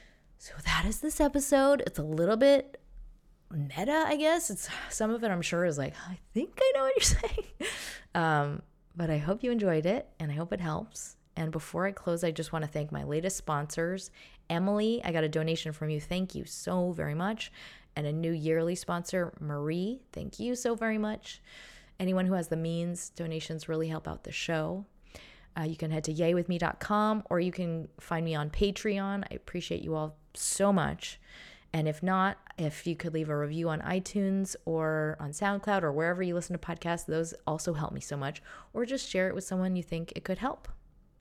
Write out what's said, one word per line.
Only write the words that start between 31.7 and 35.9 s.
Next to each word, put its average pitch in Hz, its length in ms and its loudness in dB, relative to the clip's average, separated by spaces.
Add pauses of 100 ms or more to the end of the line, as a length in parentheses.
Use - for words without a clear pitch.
And 156 160 2
if 151 140 -2
not, 190 360 2 (180)
if 151 300 -2
you 170 100 0
could 165 160 -6
leave 156 160 0
a 151 80 0
review 151 320 0
on 160 120 -2
iTunes 190 840 0
or 156 540 2
on 143 120 -6
SoundCloud 196 520 2
or 151 100 2